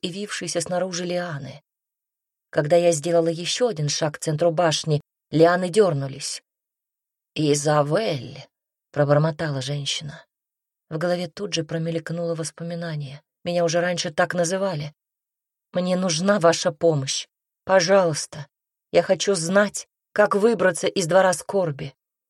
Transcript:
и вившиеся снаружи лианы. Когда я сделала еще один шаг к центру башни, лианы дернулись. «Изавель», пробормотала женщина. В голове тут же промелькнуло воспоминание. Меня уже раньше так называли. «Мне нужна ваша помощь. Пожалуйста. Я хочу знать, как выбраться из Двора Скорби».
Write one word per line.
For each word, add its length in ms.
и 60
вившиеся 520
снаружи 440
лианы. 580
Когда 260
я 160
сделала 360
еще 400
один 200
шаг 280
к 20
центру 320
башни, 500
лианы 400
дернулись. 720
«Изавель», 1120
пробормотала 720
женщина. 640
В 80
голове 300
тут 260
же 100
промелькнуло 720
воспоминание. 880
Меня 200
уже 160
раньше 300
так 240
называли. 580
«Мне 240
нужна 420
ваша 340
помощь. 540
Пожалуйста. 840
Я 120
хочу 320
знать, 540
как 220
выбраться 520
из 200
Двора 260
Скорби». 640